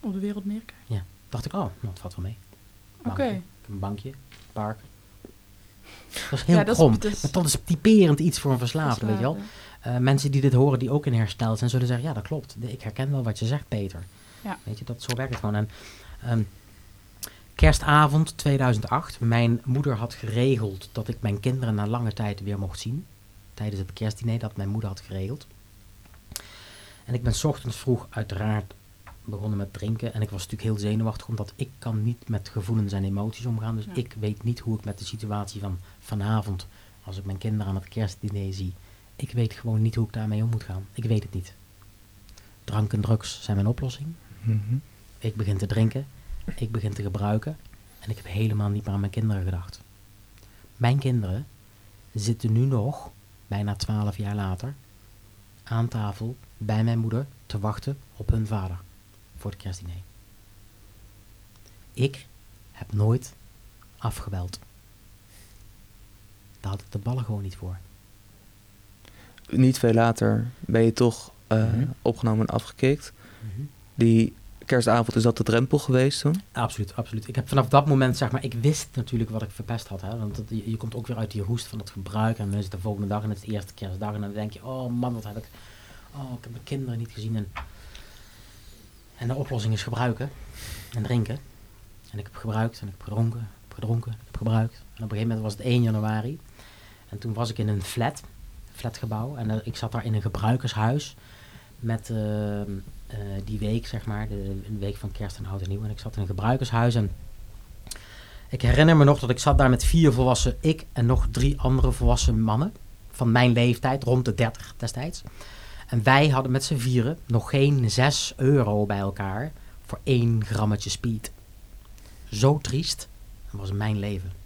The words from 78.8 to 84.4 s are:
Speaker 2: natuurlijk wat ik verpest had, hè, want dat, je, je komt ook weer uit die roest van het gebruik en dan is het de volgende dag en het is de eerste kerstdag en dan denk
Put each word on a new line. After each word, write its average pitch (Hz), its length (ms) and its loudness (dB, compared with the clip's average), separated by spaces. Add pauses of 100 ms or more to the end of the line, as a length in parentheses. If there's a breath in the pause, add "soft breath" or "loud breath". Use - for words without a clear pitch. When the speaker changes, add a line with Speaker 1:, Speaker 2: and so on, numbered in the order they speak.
Speaker 2:
natuurlijk 113 360 -2
wat 110 120 -4
ik 101 80 -6
verpest 113 380 -6
had, 95 120 -8
hè, 101 180 -6
want 104 180 -6
dat, 110 120 -6
je, 110 220 -4
je 110 60 -2
komt 110 180 -6
ook 117 120 -8
weer 123 100 -4
uit 110 140 -4
die 104 120 -4
roest 110 240 -2
van 113 120 -10
het 95 120 -10
gebruik 107 480 -2
en 104 120 -2
dan 101 80 0
is 104 60 -2
het 92 80 -10
de 92 80 -8
volgende 101 280 -4
dag 104 140 -2
en 110 60 -4
het 101 100 -4
is 98 60 -18
de 110 80 -6
eerste 98 220 -6
kerstdag 101 400 -6
en 104 60 -4
dan 101 120 -6
denk 107 200 -6